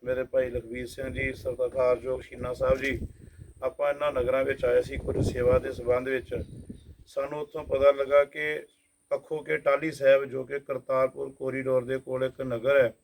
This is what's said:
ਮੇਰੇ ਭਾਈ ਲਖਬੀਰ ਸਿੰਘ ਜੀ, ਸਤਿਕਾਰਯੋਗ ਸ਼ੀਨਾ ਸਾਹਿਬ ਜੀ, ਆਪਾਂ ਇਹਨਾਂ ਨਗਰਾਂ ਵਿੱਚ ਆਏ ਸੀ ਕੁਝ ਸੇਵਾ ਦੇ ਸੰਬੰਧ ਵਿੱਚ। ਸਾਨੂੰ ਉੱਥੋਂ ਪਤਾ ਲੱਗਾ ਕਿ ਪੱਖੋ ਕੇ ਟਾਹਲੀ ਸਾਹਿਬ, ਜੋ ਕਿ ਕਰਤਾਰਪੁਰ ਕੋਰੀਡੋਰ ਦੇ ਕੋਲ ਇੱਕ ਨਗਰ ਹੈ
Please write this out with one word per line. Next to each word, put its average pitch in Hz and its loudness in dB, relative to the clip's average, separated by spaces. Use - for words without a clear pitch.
ਮੇਰੇ 127 -2
ਭਾਈ 127 0
ਲਖਬੀਰ 120 -8
ਸਿੰਘ 131 -10
ਜੀ, 131 -4
ਸਤਿਕਾਰਯੋਗ 127 0
ਸ਼ੀਨਾ 123 -10
ਸਾਹਿਬ 131 2
ਜੀ, 131 -2
ਆਪਾਂ 143 -2
ਇਹਨਾਂ 147 -2
ਨਗਰਾਂ 131 0
ਵਿੱਚ 135 -2
ਆਏ 123 4
ਸੀ 135 -6
ਕੁਝ 131 -2
ਸੇਵਾ 127 4
ਦੇ 131 -6
ਸੰਬੰਧ 123 -2
ਵਿੱਚ। 127 -4
ਸਾਨੂੰ 139 -6
ਉੱਥੋਂ 151 -8
ਪਤਾ 139 6
ਲੱਗਾ 139 6
ਕਿ 151 -4
ਪੱਖੋ 143 -4
ਕੇ 151 -2
ਟਾਹਲੀ 143 2
ਸਾਹਿਬ, 135 6
ਜੋ 131 -8
ਕਿ 139 -6
ਕਰਤਾਰਪੁਰ 135 -2
ਕੋਰੀਡੋਰ 131 -2
ਦੇ 131 -4
ਕੋਲ 131 -4
ਇੱਕ 131 -6
ਨਗਰ 131 2
ਹੈ 113 0